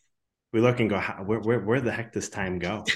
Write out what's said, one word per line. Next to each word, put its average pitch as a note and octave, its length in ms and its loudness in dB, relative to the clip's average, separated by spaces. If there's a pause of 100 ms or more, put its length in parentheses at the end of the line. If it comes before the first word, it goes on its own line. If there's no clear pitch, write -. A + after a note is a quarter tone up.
(520)
we A2+ 80 4
look B2 180 6
and A2 100 2
go, G2 100 0
"How, - 260 -6
where, G#2+ 160 0
where, A2 200 2
where A2+ 200 0
the A#2 100 -2
heck A#2 220 -6
does - 160 -4
time F#2 320 -4
go?" G#2 240 -4 (120)